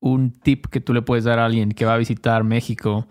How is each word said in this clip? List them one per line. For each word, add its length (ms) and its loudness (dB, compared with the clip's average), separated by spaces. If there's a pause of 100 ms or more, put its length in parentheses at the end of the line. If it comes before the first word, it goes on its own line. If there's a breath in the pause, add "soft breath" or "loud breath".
un 320 0
tip 340 0
que 140 -4
tú 120 -4
le 100 0
puedes 220 0
dar 140 2
a 80 2
alguien 260 0
que 120 -2
va 100 2
a 40 2
visitar 460 0
México 680 -2